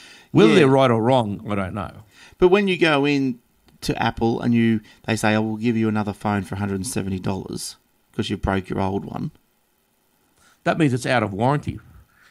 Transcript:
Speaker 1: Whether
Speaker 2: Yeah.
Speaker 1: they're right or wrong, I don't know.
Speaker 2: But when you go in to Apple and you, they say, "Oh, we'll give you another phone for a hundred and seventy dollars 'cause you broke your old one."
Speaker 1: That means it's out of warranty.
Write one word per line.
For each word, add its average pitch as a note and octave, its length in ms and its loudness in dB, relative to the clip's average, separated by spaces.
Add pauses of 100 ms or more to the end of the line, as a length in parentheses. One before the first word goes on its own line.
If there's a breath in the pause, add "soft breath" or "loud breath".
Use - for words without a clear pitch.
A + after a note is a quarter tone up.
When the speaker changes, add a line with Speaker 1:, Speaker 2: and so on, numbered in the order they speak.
(320 loud breath)
Speaker 1:
Whether G3+ 180 6
Speaker 2:
Yeah. G#3 60 4
Speaker 1:
they're D#3 120 6
right C3+ 240 4
or A2+ 100 2
wrong, A2+ 480 0
I G#2 60 -4
don't F#2+ 180 -4
know. F#2+ 180 -8 (460 loud breath)
Speaker 2:
But F3+ 120 6
when G3+ 180 4
you F3+ 100 0
go D3 280 2
in C3+ 340 0 (420)
to - 200 -4
Apple A#2 400 0
and A#2+ 120 0
you, A2+ 280 2 (240 loud breath)
they A2 100 -2
say, G#2+ 200 0
"Oh, A2 60 2
we'll A2 160 -4
give A2+ 200 -2
you A2 100 2
another G#2+ 260 -2
phone G#2 300 -2
for - 120 -8
a - 20 -6
hundred G2 180 -2
and F#2 120 -4
seventy F#2+ 320 -4
dollars - 580 -8 (360)
'cause G#2+ 160 -6
you G#2+ 60 -4
broke F#2+ 320 -4
your G#2 140 -4
old G2 240 -4
one." - 260 -10 (1300 soft breath)
Speaker 1:
That - 120 0
means D3 160 2
it's A#2+ 120 -4
out B2+ 180 0
of G#2 80 -4
warranty. C3 480 -2 (520 soft breath)